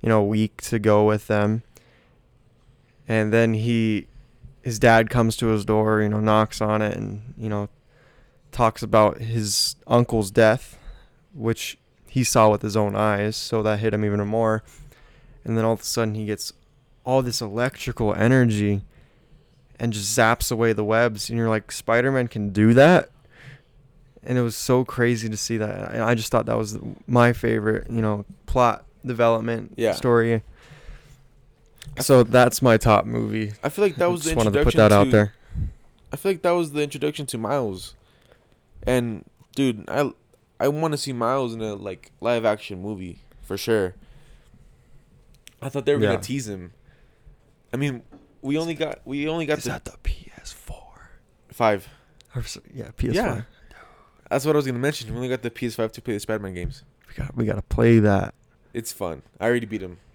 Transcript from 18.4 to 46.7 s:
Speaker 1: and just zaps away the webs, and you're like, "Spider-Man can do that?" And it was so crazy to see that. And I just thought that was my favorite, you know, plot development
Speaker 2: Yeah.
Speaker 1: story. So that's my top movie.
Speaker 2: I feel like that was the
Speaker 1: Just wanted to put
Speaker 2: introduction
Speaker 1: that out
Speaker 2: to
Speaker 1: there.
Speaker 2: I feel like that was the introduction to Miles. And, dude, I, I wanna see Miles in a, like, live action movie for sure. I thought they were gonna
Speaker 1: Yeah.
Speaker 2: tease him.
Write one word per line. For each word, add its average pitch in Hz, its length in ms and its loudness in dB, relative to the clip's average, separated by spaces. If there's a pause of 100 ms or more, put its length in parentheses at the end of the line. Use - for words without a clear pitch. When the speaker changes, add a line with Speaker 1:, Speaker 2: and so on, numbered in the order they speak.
Speaker 1:
and 117 140 -4
just 104 260 -4
zaps 117 360 2
away 113 180 2
the 107 140 0
webs, 110 440 0
and 117 80 -4
you're 113 120 0
like, 110 200 -2
"Spider-Man 123 600 0
can 104 220 -6
do 110 240 6
that?" 156 340 8 (1120)
And 127 140 -2
it 123 40 2
was 117 140 -2
so 127 300 2
crazy 117 420 0
to 107 80 -6
see 113 220 -6
that. 104 340 -6
And 117 100 -4
I 117 140 2
just 113 160 -6
thought 113 140 2
that 113 120 -2
was 107 200 -6 (280)
my 120 280 6
favorite, 110 580 0
you 113 100 -2
know, 104 220 -2 (220)
plot 120 400 0 (200)
development 117 680 -2
Speaker 2:
Yeah. 113 160 0
Speaker 1:
story. 117 520 2 (1600)
So 127 240 6
that's 123 380 4
my 120 160 6
top 107 280 4
movie. 110 460 -4 (100)
Speaker 2:
I - 60 -4
feel 196 160 -2
like 170 140 0
that 175 120 2
was 175 140 -4
the 160 60 -4
Speaker 1:
Just 160 80 -2
wanted 110 160 2
to 143 100 2
put - 40 4
Speaker 2:
introduction 117 100 2
Speaker 1:
that 107 160 6
out 101 120 6
Speaker 2:
to - 60 0
Speaker 1:
there. 104 220 2 (800)
Speaker 2:
I - 20 -10
feel 196 160 -4
like 170 120 -6
that 175 80 2
was 170 200 -2
the 147 100 -4
introduction 147 440 -6
to 127 120 -8
Miles. 110 580 -4 (880)
And, 120 420 -2 (320)
dude, 123 320 -2
I, 139 240 -2 (440)
I 139 120 0
wanna 151 280 -4
see 135 140 -8
Miles 123 420 -4
in 113 80 -10
a, 107 140 -8
like, 98 460 -14
live 117 240 -2
action 104 360 -2
movie 95 420 -12 (180)
for 98 160 -8
sure. 101 380 -2 (1700)
I 131 60 -10
thought 139 180 -6
they 143 80 2
were 139 60 0
gonna 104 140 2
Speaker 1:
Yeah. 95 80 -2
Speaker 2:
tease 113 260 -6
him. 92 240 -12 (1000)